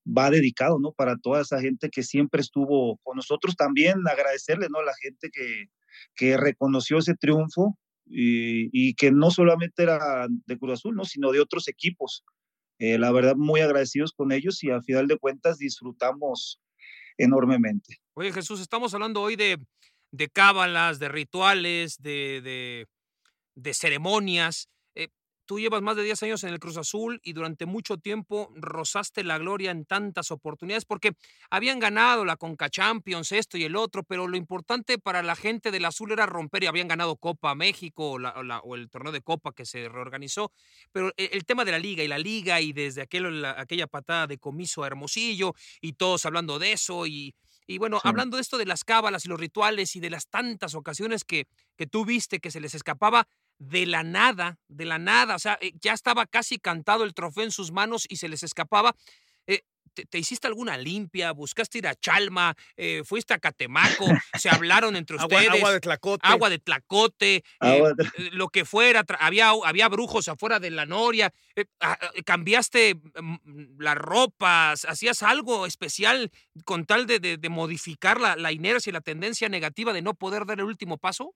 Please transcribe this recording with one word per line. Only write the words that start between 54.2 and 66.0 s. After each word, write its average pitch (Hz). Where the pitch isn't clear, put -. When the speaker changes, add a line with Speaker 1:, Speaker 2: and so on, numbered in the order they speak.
Speaker 2:
de 147
la 165
nada, 220
o 175
sea, 208
eh, 185
ya 208
estaba 233
casi 233
cantado 190
el 208
trofeo 170
en 226
sus 180
manos 214
y 202
se 170
les 156
escapaba. 208
Eh, 196
¿te, 175
te -
hiciste 202
alguna 220
limpia? 170
¿Buscaste 151
ir 185
a 139
Chalma? 180
Eh, 165
¿fuiste 220
a 180
Catemaco? 156
Speaker 1:
<laughs> -
Speaker 2:
¿Se -
hablaron 180
entre 160
Speaker 3:
Agua, 160
Speaker 2:
ustedes? 190
Speaker 3:
agua 202
de 185
Tlacote. 180